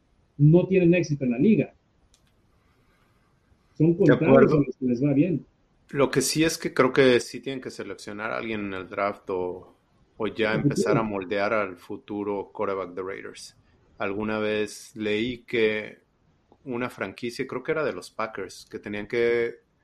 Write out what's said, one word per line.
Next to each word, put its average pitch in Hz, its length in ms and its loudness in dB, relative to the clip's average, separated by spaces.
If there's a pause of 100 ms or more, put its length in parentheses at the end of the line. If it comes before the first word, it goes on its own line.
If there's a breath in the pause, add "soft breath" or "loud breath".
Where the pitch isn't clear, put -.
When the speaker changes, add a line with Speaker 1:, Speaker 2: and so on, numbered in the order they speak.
(380)
Speaker 1:
no 165 300 6
tienen 180 260 6
éxito 147 300 -2
en 123 80 0
la 117 60 -2
liga. 175 360 4 (2000)
Son 165 240 4
Speaker 2:
De 160 100 8
Speaker 1:
contados - 0 -
Speaker 2:
acuerdo. 151 440 6
Speaker 1:
a 147 100 4
los - 100 -10
que - 80 -8
les 123 180 0
va 143 120 2
bien. 156 320 0 (440)
Speaker 2:
Lo 135 200 2
que 139 100 2
sí 151 240 0
es 160 140 -2
que - 160 -6
creo 131 180 4
que 131 280 6
sí - 200 -12
tienen 135 220 -8
que 120 80 -10
seleccionar 104 600 -10
a 127 60 -4
alguien 113 280 -6
en 98 80 -6
el 92 140 -10
draft 101 420 -4
o, 90 480 -6 (380)
o 110 100 -4
ya 107 280 0
Speaker 1:
Al 110 60 0
Speaker 2:
empezar 113 380 2
Speaker 1:
futuro. - 0 -
Speaker 2:
a 113 40 2
moldear 101 520 -2
al 98 240 -2
futuro 101 720 -8
quarterback 95 420 -6
de 92 80 -8
Raiders. 101 560 -14 (380)
Alguna 107 420 -4
vez 107 560 -4
leí 110 500 -2
que 107 580 0 (640)
una 123 260 -6
franquicia, 120 560 -8
creo 123 160 -8
que 160 100 -4
era 156 120 -2
de 107 100 -2
los 87 160 -14
Packers, 104 600 -10
que 107 80 -12
tenían 104 300 -10
que, 117 460 0 (300)